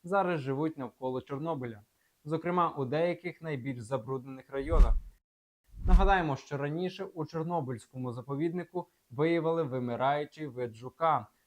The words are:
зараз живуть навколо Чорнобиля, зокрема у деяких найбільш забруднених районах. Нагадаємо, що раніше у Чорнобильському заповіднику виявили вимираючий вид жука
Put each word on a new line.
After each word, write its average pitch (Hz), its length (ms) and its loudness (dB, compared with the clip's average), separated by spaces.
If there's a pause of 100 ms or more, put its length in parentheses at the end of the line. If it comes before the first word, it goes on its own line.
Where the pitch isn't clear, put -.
зараз 180 360 2
живуть 143 380 -2
навколо 127 440 -6
Чорнобиля, 135 600 -6 (420)
зокрема 165 460 0
у 139 160 -4
деяких 165 560 -2
найбільш 135 400 -6
забруднених 131 680 -6
районах. 139 460 6 (920)
Нагадаємо, 185 500 6
що - 220 -8
раніше 180 480 -4
у 156 200 -6
Чорнобильському 131 880 -4
заповіднику 160 760 -4 (220)
виявили 165 540 2
вимираючий 131 840 -2
вид 120 280 -6
жука 127 520 -2 (200)